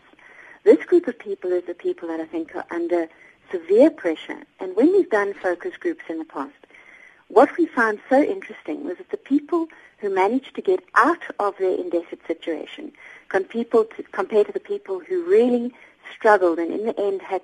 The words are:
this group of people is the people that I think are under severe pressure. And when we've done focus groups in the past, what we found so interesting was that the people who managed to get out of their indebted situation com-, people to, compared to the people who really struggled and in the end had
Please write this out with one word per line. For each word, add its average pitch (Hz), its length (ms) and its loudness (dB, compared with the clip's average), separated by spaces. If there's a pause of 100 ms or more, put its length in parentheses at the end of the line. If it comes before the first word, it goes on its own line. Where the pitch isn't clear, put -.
(640)
this 254 220 6
group 349 220 2
of 240 100 -6
people 190 340 -8
is 180 140 0
the 175 80 -10
people 175 360 -6
that 160 100 -8
I 160 60 -10
think 165 300 -10
are - 140 -8
under 170 380 -2 (440)
severe 196 380 4
pressure. - 540 -6 (160)
And 185 160 -8
when 285 160 4
we've 392 180 2
done 202 240 0
focus 175 420 -4
groups - 320 -6
in 165 120 -8
the 156 60 -10
past, 139 280 -12 (760)
what 247 280 6
we 339 80 2
found 220 340 0 (100)
so 269 120 6
interesting 190 600 -6
was - 140 -8
that - 120 -20
the - 80 -6
people 320 520 -2 (280)
who 202 160 -6
managed 202 420 0
to - 60 -8
get 185 220 0 (100)
out 294 300 2 (160)
of 202 180 -4
their 185 180 0
indebted 170 520 -6
situation - 640 -8 (380)
com-, 196 160 0
people 226 400 0
to, - 260 -12
compared 208 360 0
to 208 60 -12
the 196 60 -8
people 190 400 -8
who 175 240 -6
really 240 500 2 (420)
struggled 185 440 4
and 170 120 -4
in 196 140 -6
the 233 140 -4
end 196 240 -4
had - 200 -6